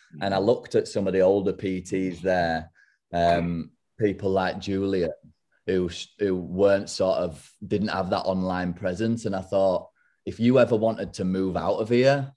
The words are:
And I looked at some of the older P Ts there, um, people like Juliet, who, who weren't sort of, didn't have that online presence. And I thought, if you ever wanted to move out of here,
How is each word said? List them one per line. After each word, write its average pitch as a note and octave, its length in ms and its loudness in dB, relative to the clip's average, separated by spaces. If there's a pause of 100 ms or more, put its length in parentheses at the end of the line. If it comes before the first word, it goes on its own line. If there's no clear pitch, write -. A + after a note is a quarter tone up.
(220)
And G2 120 -2
I G2 40 0
looked - 380 0
at G#2+ 120 0
some G2+ 200 -2
of F#2 60 0
the F#2 80 2
older G2 300 4
P F#2+ 300 -4
Ts F2+ 400 -4
there, E2+ 500 -2 (400)
um, E2+ 600 0 (280)
people G2 300 0
like F#2 300 0
Juliet, F#2+ 560 -2 (500)
who, F#2 240 0 (300)
who F#2+ 180 0
weren't F#2 520 2
sort F#2 280 0
of, E2+ 340 -6 (160)
didn't G2+ 220 -2
have F#2+ 220 -4
that G2 140 0
online F#2 480 -2
presence. A2 520 -4
And G2 100 -4
I F#2 60 -4
thought, F#2+ 480 0 (360)
if F2+ 140 -8
you B2 200 6
ever A#2+ 160 4
wanted A2 400 -2
to F#2+ 100 -4
move F#2+ 320 -2
out E2+ 220 0
of G#2+ 100 -4
here, C3+ 480 4